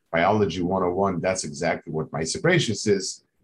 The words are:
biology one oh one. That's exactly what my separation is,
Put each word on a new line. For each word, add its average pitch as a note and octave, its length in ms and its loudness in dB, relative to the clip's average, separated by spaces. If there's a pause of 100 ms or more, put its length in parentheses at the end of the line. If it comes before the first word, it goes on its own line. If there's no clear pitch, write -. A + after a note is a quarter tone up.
(120)
biology F2+ 500 2
one F#2 220 0
oh F2 100 0
one. F#2+ 280 0
That's F#2 240 0
exactly D#2+ 480 -4
what D#2 180 -4
my D2+ 140 -4
separation D#3+ 480 0
is, G2 500 -2 (200)